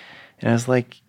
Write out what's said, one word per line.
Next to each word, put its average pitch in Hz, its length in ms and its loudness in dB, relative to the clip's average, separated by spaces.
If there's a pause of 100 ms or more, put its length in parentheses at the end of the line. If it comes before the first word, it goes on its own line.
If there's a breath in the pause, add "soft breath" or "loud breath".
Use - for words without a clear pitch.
(400 loud breath)
And - 80 -2
I 113 40 2
was 120 160 0
like, 127 280 -2 (120)